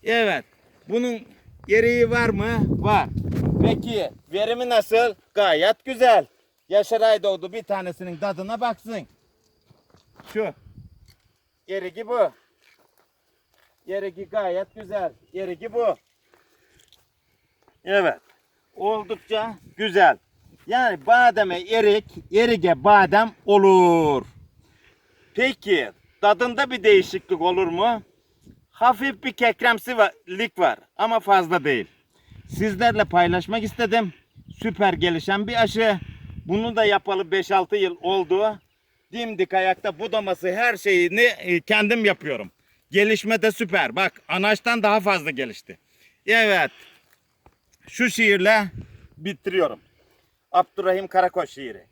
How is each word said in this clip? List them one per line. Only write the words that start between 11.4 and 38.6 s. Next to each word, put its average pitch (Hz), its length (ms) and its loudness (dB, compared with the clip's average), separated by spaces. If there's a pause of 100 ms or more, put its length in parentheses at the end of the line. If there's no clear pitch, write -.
Erigi 190 400 -10
bu. 220 240 0 (1600)
Erigi 190 360 -8
gayet 185 500 -6
güzel. 196 380 -8 (220)
Erigi 185 380 -10
bu. 226 240 -2 (1900)
Evet. 180 340 0 (560)
Oldukça 214 840 -6 (180)
güzel. 185 420 4 (480)
Yani 208 400 -2
bademe 214 540 4
erik, 208 440 2 (280)
erige 180 520 2
badem 208 480 4 (140)
olur. 180 800 4 (1080)
Peki 196 560 -2 (300)
tadında 240 500 0
bir 240 120 -8
değişiklik 190 580 2
olur 180 260 0
mu? 202 360 -2 (680)
Hafif 254 540 0
bir 254 80 -6
kekremsilik 226 1300 -2
var 143 200 0 (180)
ama 226 240 -2
fazla 180 440 0
değil. 123 220 -2 (640)
Sizlerle 208 560 0
paylaşmak 175 580 0
istedim. 214 500 -2 (500)
Süper 202 300 0
gelişen 175 540 -2
bir 233 160 0
aşı. 214 380 0 (460)
Bunu 214 300 -2
da 220 80 2
yapalı 196 460 0
beş 190 200 -2
altı 196 260 0
yıl 185 240 0
oldu. 190 580 -2 (540)